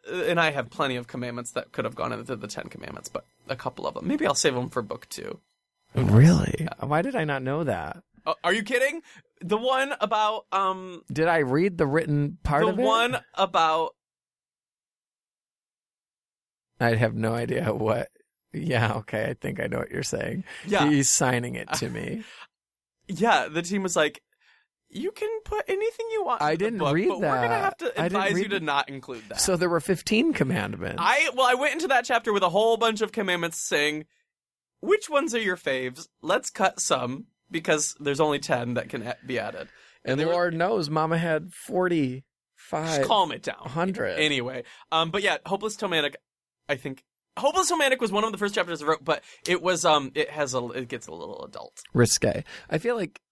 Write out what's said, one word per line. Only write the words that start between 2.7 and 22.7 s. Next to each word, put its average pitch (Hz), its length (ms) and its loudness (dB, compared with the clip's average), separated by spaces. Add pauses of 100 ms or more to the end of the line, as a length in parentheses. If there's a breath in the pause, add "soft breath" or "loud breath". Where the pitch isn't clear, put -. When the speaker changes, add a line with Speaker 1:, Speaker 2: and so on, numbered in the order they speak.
Speaker 1:
but - 160 -8 (240)
a 131 60 -4
couple - 320 -8
of - 80 -4
them. - 120 -6
Maybe 294 200 -2
I'll - 80 0
save 135 200 0
'em 123 140 -4
for 123 120 -4
book - 280 -10
two. - 300 -12 (540)
Who - 100 2
knows? 101 100 4
Speaker 2:
Really? 156 480 8
Speaker 1:
Yeah. - 240 -6
Speaker 2:
Why 151 160 0
did 254 140 -4
I 160 80 -2
not 139 200 -4
know 143 200 -2
that? 87 400 -4 (220)
Speaker 1:
Uh, - 80 0 (100)
are 175 100 2
you 226 100 0
kidding? 262 380 0 (400 loud breath)
The 190 160 0
one 262 420 0
about, 214 520 0
um, 185 600 -2
Speaker 2:
Did 156 160 2
I 165 120 4
read 160 380 2
the 165 80 4
written 147 580 0
part 151 200 2
Speaker 1:
the - 80 4
Speaker 2:
of 196 80 -2
it? 247 40 2
Speaker 1:
one 240 340 2 (160)
about 165 580 2 (3000)
Speaker 2:
I 117 160 4
have 113 200 2
no 113 180 0
idea 117 400 -2
what. 110 360 -2 (420)
Yeah, 117 460 0
okay, 110 320 -4
I - 40 -4
think - 260 -8
I 107 80 -2
know - 120 -4
what - 120 -6
you're - 120 -6
saying. - 400 -4 (240 loud breath)
Speaker 1:
Yeah. 185 200 2
Speaker 2:
He's 143 220 4
signing 123 460 2
it - 180 -8
to - 160 -4
me. 123 400 -8
Speaker 1:
<laughs> - 40 -20 (760 loud breath)